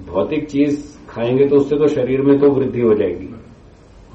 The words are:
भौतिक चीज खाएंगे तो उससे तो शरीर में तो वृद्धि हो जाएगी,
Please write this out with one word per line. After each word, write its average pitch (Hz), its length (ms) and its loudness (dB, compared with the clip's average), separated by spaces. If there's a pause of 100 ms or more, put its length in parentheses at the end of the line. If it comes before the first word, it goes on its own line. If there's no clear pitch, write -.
भौतिक 143 440 -4
चीज 143 480 -2 (120)
खाएंगे 127 380 0
तो 143 80 2
उससे 139 200 2
तो 147 120 2
शरीर 131 340 -2
में 139 180 4
तो 143 100 6
वृद्धि 120 320 0
हो 110 120 4
जाएगी, 85 360 -2 (840)